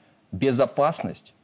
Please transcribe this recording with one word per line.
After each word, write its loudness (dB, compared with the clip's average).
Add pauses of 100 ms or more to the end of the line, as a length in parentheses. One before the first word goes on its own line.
(320)
Безопасность -2 (100)